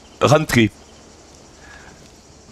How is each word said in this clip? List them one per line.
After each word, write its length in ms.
rentrez. » 520